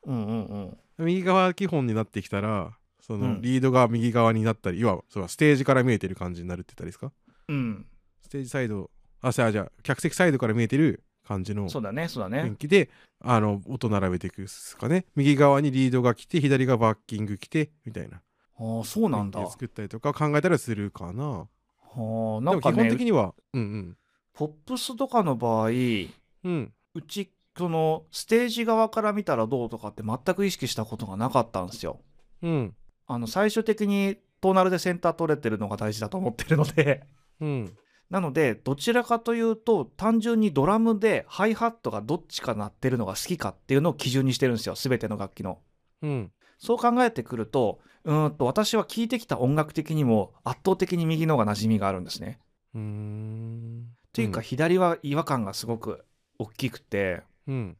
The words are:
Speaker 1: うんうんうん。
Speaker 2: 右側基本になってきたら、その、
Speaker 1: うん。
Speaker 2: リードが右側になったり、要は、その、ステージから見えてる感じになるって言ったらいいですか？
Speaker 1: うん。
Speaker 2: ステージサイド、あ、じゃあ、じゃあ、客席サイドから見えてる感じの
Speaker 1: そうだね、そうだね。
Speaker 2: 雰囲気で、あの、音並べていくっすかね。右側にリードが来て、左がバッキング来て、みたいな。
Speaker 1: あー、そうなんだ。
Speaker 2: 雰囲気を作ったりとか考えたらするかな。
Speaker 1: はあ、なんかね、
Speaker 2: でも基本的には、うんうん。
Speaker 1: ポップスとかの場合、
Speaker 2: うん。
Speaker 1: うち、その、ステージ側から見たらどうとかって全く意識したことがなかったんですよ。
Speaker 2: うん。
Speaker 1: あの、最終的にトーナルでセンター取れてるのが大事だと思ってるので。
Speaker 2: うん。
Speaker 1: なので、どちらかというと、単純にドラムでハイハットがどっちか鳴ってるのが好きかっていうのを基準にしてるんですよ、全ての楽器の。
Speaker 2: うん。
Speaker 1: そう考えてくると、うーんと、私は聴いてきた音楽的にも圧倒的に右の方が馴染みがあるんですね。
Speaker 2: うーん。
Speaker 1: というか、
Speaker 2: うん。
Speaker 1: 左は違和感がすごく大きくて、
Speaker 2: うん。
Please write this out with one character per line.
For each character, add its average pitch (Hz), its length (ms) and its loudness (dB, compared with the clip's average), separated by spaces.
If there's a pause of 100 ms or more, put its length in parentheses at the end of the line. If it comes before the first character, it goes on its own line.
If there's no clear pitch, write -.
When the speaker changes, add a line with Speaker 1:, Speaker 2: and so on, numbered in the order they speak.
Speaker 1:
う 139 60 -4
ん 113 140 -2
う 107 60 -4
ん 113 140 -4
う 104 120 -10
ん。 95 200 -12 (260)
Speaker 2:
右 180 180 0
側 185 300 2
基 196 140 -4
本 151 200 0
に 117 60 0
な 110 120 0
っ - 20 -20
て - 160 -6
き - 80 -12
た 101 100 -2
ら、 104 380 -4 (240)
そ 110 160 -8
の、 127 80 -2
Speaker 1:
う - 100 0
ん。 95 60 -8
Speaker 2:
リ 127 160 2
ー - 20 2
ド 131 100 2
が 127 180 6
右 117 240 0
側 113 200 6
に 110 100 2
な 110 120 2
っ - 20 -20
た - 160 -4
り、 90 80 -4
要 117 80 4
は、 92 220 0
そ 104 100 -8
の、 92 80 -6
ス - 80 -12
テ 151 160 6
ー 143 40 6
ジ 131 100 0
か 139 80 6
ら 127 80 4
見 123 100 4
え 104 60 2
て 95 100 -4
る 92 80 -8
感 90 160 -6
じ 85 100 -10
に 87 60 -10
な 90 80 -6
る 90 60 -10
っ - 20 -10
て - 80 -20
言 - 20 -20
っ - 20 -20
た - 80 -12
ら - 20 -8
い - 20 -8
い 87 40 -12
で - 0 -
す - 60 -20
か？ 135 140 -12 (360)
Speaker 1:
う 151 60 -4
ん。 120 320 -4 (360)
Speaker 2:
ス - 80 -20
テ 143 80 -8
ー 135 60 -6
ジ 123 40 -14
サ 135 140 -4
イ 120 60 -2
ド、 101 220 -6 (300)
あ、 127 120 0
じ 127 100 2
ゃ 117 40 4
あ、 110 60 2
じ 104 60 0
ゃ 98 40 -2
あ、 - 100 -10 (100)
客 - 180 -2
席 - 140 -2
サ 185 120 4
イ 160 60 6
ド 131 60 2
か 120 80 0
ら 113 80 2
見 120 80 2
え 110 60 0
て 131 100 2
る 147 260 2 (220)
感 95 180 -4
じ 104 100 -6
の 101 140 -4
Speaker 1:
そ 135 120 -6
う - 20 -6
だ 101 100 -6
ね、 156 160 -4
そ 135 120 -8
う - 20 -4
だ 95 80 -6
ね。 127 100 -2
Speaker 2:
雰 117 140 -4
囲 - 20 -20
気 147 120 -8
で、 175 200 6 (320)
あ 120 180 4
の、 104 280 2
音 123 240 -4
並 98 200 2
べ 90 80 -2
て 92 100 -6
い - 20 -8
く 95 140 -12
っ - 20 -14
す - 320 -16
か 110 100 -4
ね。 180 160 0 (100)
右 143 220 4
側 143 240 6
に 147 100 2
リ 131 180 4
ー 123 40 0
ド 127 80 2
が 120 140 4
来 - 100 -20
て、 175 160 0
左 135 240 4
が 127 140 2
バ 110 160 4
ッ - 120 -20
キ 107 120 -8
ン 107 80 -4
グ 101 100 -6
来 - 120 -16
て、 151 220 -2 (140)
み 113 80 -12
た 98 100 -8
い - 60 -12
な。 90 140 -20 (340)
Speaker 1:
あ 113 60 -12
ー、 113 220 -4
そ 220 220 0
う 185 40 2
な 107 120 0
ん 98 80 -4
だ。 95 100 -8
Speaker 2:
雰 - 20 -4
囲 - 20 -4
気 87 40 -6
を - 20 -10
作 - 160 -12
っ - 20 -8
た - 140 -12
り 101 60 -8
と 113 120 -12
か 147 140 0
考 147 220 2
え 147 40 4
た 180 80 2
ら 175 80 4
す 120 180 -2
る 101 160 -4
か 87 220 -12
な。 123 120 -8
Speaker 1:
は 113 1120 -6
あ、 117 60 -4
な 180 100 2
ん 170 60 0
か 131 120 2
ね、 - 40 2
Speaker 2:
で - 60 6
も 226 60 6
基 - 0 -
本 - 0 -
的 240 160 0
に 233 80 2
は、 107 220 2 (180)
う 139 60 -2
ん - 20 0
う 113 40 0
ん。 101 320 -8 (360)
Speaker 1:
ポ 151 140 -6
ッ - 20 -6 (180)
プ 254 120 -8
ス 247 180 -8
と 269 100 -2
か 240 160 2
の 143 140 0
場 113 300 2
合、 - 20 2
Speaker 2:
う - 20 2 (760)
ん。 143 240 -4 (220)
Speaker 1:
う 160 80 -10
ち、 185 280 -10 (260)
そ 180 120 -4
の、 160 440 0
ス - 140 -10
テ 240 200 4
ー - 20 -2
ジ 233 160 -4
側 220 240 2
か 220 120 -4
ら 214 120 0
見 202 120 -4
た 160 100 0
ら 113 120 2
ど 120 200 -2
う - 20 -6
と 113 100 -10
か 107 100 -10
っ 101 60 -14
て - 80 -14
全 110 160 -4 (160)
く 196 100 0
意 196 60 2
識 131 180 -6
し - 60 -4
た 110 100 -4
こ 110 120 -12
と 110 100 -10
が 95 100 -10
な 113 140 -2
か 127 100 4
っ 113 100 0
た 92 140 -4
ん 90 40 -10
で 98 40 -14
す - 120 -12
よ。 82 160 -8 (420)
Speaker 2:
う 170 60 -4
ん。 131 280 -2 (300)
Speaker 1:
あ 123 120 -4
の、 120 80 -4
最 202 240 2
終 220 140 0
的 214 220 0
に 202 320 0 (220)
ト 190 100 4
ー - 20 4
ナ 185 100 6
ル 185 80 4
で 185 80 2
セ 180 140 0
ン 175 60 -4
タ 170 120 2
ー - 40 -2
取 160 200 2
れ 147 60 -8
て 120 80 -2
る 107 100 -2
の 104 100 -4
が 104 80 -4
大 107 180 -2
事 107 80 -8
だ 107 60 -6
と 190 100 -6
思 185 120 -2
っ 113 40 -8
て - 100 -8
る 160 120 2
の 147 80 4
で。 143 420 0 (340)
Speaker 2:
う 156 60 -6
ん。 117 300 -4 (340)
Speaker 1:
な 190 100 -2
の 160 120 -4
で、 135 220 4
ど 135 220 -4
ち 233 160 -2
ら 240 120 4
か 233 140 0
と 233 160 -2
い 233 60 -2
う 226 160 2
と、 214 300 0
単 226 340 0
純 233 180 2
に 214 140 2
ド 139 140 4
ラ 202 120 4
ム 226 200 4
で 196 300 2
ハ - 180 0
イ 226 80 4
ハ 233 140 0
ッ 226 140 -6
ト - 80 -4
が 104 120 -6
ど 127 140 -2
っ - 120 -8
ち - 140 -10
か 123 120 -2
鳴 104 120 -6
っ 104 60 -12
て - 180 0
る 127 80 0
の 110 80 -2
が 95 80 -4
好 - 60 -8
き 175 180 -4
か 113 100 -4
っ 92 80 -8
て - 180 -4
い 135 40 8
う - 20 4
の 165 100 2
を - 40 -2
基 147 160 -2
準 135 160 2
に 127 80 2
し - 40 -4
て 135 80 2
る 123 60 4
ん 117 40 0
で 110 60 -4
す - 60 -6
よ、 90 80 -6
全 127 220 0
て 113 100 -4
の 104 80 -4
楽 98 180 -8
器 - 80 -14
の。 98 180 -8 (420)
Speaker 2:
う 151 60 -6
ん。 120 240 -6 (260)
Speaker 1:
そ - 160 0
う - 20 -4
考 240 260 4
え 233 80 4
て 143 120 -6
く 123 140 -8
る 110 100 -4
と、 117 340 0 (240)
う 156 80 0
ー 151 160 4
ん 151 80 -6
と、 131 80 0
私 208 320 2
は 208 80 2
聴 226 220 -4
い - 20 -6
て 240 100 -2
き 226 60 -8
た - 140 -4
音 127 180 2
楽 156 160 0
的 156 220 -4
に 151 100 2
も 110 300 2 (100)
圧 120 220 -6
倒 190 100 4
的 180 200 -2
に 165 100 0
右 160 200 0
の 156 100 4
方 117 80 4
が 104 80 0
馴 101 100 -4
染 110 80 2
み 110 80 4
が 98 100 0
あ 98 40 0
る 95 80 -4
ん 90 40 -8
で - 60 -14
す - 100 -10
ね。 104 180 -12 (360)
Speaker 2:
う 117 40 -8
ー - 20 -8
ん。 110 1040 -10 (260)
Speaker 1:
と - 80 -4
い 226 60 0
う 104 40 -2
か、 98 100 -4
Speaker 2:
う - 20 -10
ん。 - 20 -10
Speaker 1:
左 160 340 2
は 175 240 2
違 143 120 -4
和 160 100 0
感 131 200 -2
が 98 100 -8
す - 120 -8
ご 113 120 -4
く - 260 -10 (340)
大 113 120 -8
き 131 200 -4
く - 100 -16
て、 95 420 -2 (240)
Speaker 2:
う 139 60 -6
ん。 110 280 -6